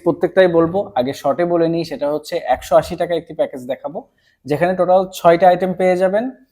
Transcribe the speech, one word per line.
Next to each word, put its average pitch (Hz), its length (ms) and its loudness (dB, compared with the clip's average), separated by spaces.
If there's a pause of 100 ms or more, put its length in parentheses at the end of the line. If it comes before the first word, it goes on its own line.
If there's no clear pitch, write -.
প্রত্যেকটাই 175 560 2
বলবো, 165 220 2 (160)
আগে 127 180 -2
শর্টে 143 320 -2
বলে 170 240 2
নিই, 165 160 -2
সেটা 143 260 -6
হচ্ছে 151 240 -6 (100)
একশো - 300 -2
আশি 160 200 0
টাকা 170 200 -4
একটি 156 180 -8
প্যাকেজ 143 340 -6
দেখাবো, 143 320 -8 (460)
যেখানে 147 300 0
টোটাল 180 260 2 (120)
ছয়টা 175 340 4
আইটেম 180 260 4
পেয়ে 185 240 0
যাবেন 190 260 0 (280)